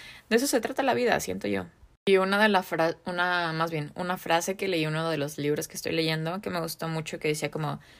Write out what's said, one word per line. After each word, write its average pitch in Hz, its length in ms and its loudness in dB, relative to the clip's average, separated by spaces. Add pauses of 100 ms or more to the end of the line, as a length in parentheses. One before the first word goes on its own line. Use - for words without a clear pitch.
(300)
de 233 80 4
eso 269 100 4
se 247 140 2
trata 269 220 -4
la 247 100 4
vida, 240 260 2
siento 190 280 -6
yo. 190 180 -2 (420)
Y 190 100 8
una 196 240 4
de 214 80 6
la 185 140 4
fra-, 165 320 0 (100)
una, 180 460 0
más 165 200 0
bien, 151 240 -4
una 180 220 -2
frase 175 380 0
que 196 140 -4
leí 160 140 2
en 156 60 0
uno 160 200 0
de 156 80 0
los 147 200 -2
libros 147 300 0
que - 80 -18
estoy - 160 -4
leyendo, 160 480 0
que 202 100 -6
me 180 120 -2
gustó 165 260 -6
mucho, 160 320 -4
que 156 100 0
decía 151 220 -2
como, 151 280 -4 (200)